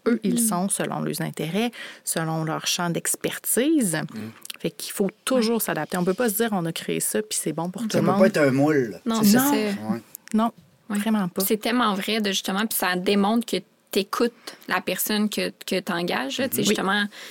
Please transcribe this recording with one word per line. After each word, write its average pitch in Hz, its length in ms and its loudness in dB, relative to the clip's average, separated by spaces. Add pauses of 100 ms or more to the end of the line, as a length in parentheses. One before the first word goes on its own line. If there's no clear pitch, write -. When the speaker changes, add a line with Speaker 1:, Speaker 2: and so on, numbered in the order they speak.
Speaker 1:
eux, 247 180 2
ils 214 160 2
Speaker 2:
Mhm. 226 80 2
Speaker 1:
sont, 190 220 0
selon 151 300 -2
leurs 156 200 -4
intérêts, 160 500 -2 (320)
selon 160 420 -2
leur 156 220 -4
champ 175 220 -2
d'expertise. 208 1080 0 (180)
Speaker 3:
Mhm. 110 160 -10 (280)
Speaker 1:
Fait 165 120 -4
qu'il - 240 -12
faut 196 160 0 (160)
toujours 233 300 2
Speaker 2:
Ouais. 214 40 0
Speaker 1:
s'adapter. 160 380 -2
On 175 60 2
peut 185 100 2
pas 240 160 0
se 196 60 -2
dire, « 233 160 0
On 180 120 0
a 165 80 -2
créé 165 280 -4
ça, 214 200 -2
puis - 180 -4
c'est 160 140 -4
bon 165 160 -4
pour 208 140 -6
Speaker 2:
Ok. 220 60 -2
Speaker 1:
tout - 40 -6
Speaker 3:
Ça 175 80 2
Speaker 1:
le 165 60 4
Speaker 3:
peut 175 60 4
Speaker 1:
monde. » 196 100 4
Speaker 3:
pas 190 60 8
être - 100 0
un 143 120 6
moule. 135 540 2
Speaker 2:
Non, 226 120 0
Speaker 1:
Non. 220 60 2
Speaker 2:
c'est 202 160 8
ça. 277 120 4
Speaker 3:
Ouais. 214 260 2 (560)
Speaker 1:
Non, 220 180 2 (380)
Speaker 2:
Ouais. 202 100 -2
Speaker 1:
vraiment 208 300 0
pas. 190 160 -2
Speaker 2:
C'est 214 140 2
tellement 233 360 2
vrai, 214 280 -2
de, 202 80 0
justement, 196 360 -2
puis - 120 -4
ça 180 180 0
démontre 202 500 2
que - 120 -2 (320)
t'écoutes 220 420 0 (360)
la 190 140 -2
personne 208 480 -2
que, 185 200 -2 (160)
que 185 140 -2
t'engages, 180 580 -4
là. 262 120 -2
Tu 240 60 -6
sais, - 40 0
Speaker 1:
Oui. - 80 2
Speaker 2:
justement, 202 380 2 (240)